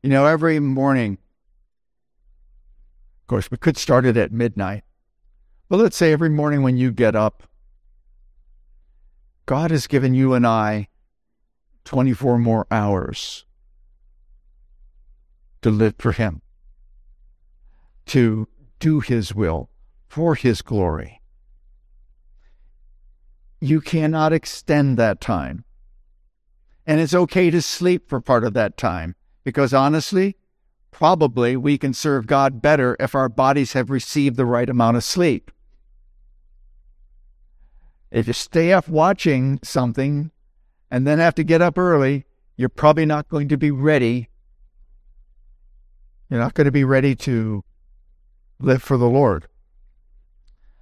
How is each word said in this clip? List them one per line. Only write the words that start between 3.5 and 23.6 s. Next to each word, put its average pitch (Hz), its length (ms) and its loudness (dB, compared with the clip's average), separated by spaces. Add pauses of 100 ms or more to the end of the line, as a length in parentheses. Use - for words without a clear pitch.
we 123 60 -8
could 151 180 0
start 127 300 2
it 120 100 2
at 110 160 0
midnight, 101 540 -4 (840)
but - 100 0
let's 220 200 2
say 160 160 4
every 156 160 0
morning 147 320 0
when 131 160 2
you 127 140 0
get 110 260 2
up, 107 260 -2 (2000)
God 156 260 -2
has 147 160 -2
given 131 260 0
you 131 200 2
and 120 140 2
I 107 400 -2 (960)
twenty-four 127 540 0
more 113 340 0
hours 101 720 -4 (2250)
to 117 60 2
live 107 300 2
for - 140 -2
him, 95 280 -4 (1600)
to 110 420 0 (320)
do 156 220 0
his 113 340 -4
will, 82 340 -4 (380)
for 160 280 -2
his 120 260 0
glory. 85 580 -4 (2500)
You 151 220 2